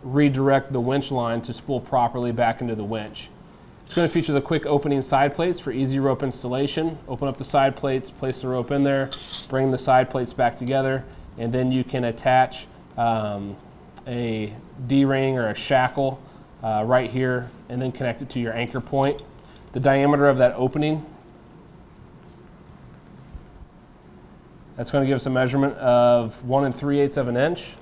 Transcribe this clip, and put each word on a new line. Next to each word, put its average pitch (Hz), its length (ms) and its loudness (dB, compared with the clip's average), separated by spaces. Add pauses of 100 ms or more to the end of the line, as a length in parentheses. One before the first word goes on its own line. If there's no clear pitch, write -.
redirect 135 640 2
the 135 80 -2
winch 135 320 0
line 117 300 -2
to 120 140 -12
spool 131 260 -4
properly 120 500 0
back 117 300 0
into 117 140 -4
the 107 100 -6
winch. 107 460 -8 (560)
It's - 80 -16
gonna 170 120 4
feature 165 280 0
the 139 80 4
quick - 240 -2
opening 143 340 2
side 139 320 2
plates 175 260 -2
for 135 140 -8
easy 135 260 0
rope 135 240 0
installation. 139 760 -4 (100)
Open 135 180 -6
up 135 120 -6
the 135 80 -8
side 135 280 2
plates, 135 360 -2
place - 320 -6
the 131 60 -4
rope 127 220 -2
in 139 120 2
there, 135 260 2 (400)
bring 131 220 2
the 131 80 0
side 131 320 4
plates 123 240 -4
back 120 240 0
together, 131 440 0 (360)
and 117 120 -4
then 127 220 0
you 127 120 2
can 127 200 -4
attach, 127 640 2 (320)
um, 104 580 -2 (500)
a 113 460 -4 (360)
D-ring 135 500 2
or 113 100 0
a 104 60 -4
shackle, 135 680 0 (420)
uh, 110 240 -2
right 127 220 2
here, 127 400 -2 (220)
and 123 100 -4
then 127 100 -2
connect 123 300 -4
it 135 80 -10
to - 100 -6
your 117 140 -2
anchor 120 300 -4
point. 139 400 0 (500)
The 127 80 -4
diameter 139 460 4
of 139 100 6
that 127 180 4
opening, 151 480 0 (3750)
that's 120 140 -8
gonna 139 160 2
give 135 100 2
us 123 80 -4
a 135 60 -2
measurement 131 480 0
of 120 680 4
one 135 220 2
and 135 80 -2
three 143 260 0
eighths 143 160 0
of 135 100 0
an 120 120 -2
inch. 160 320 -2 (100)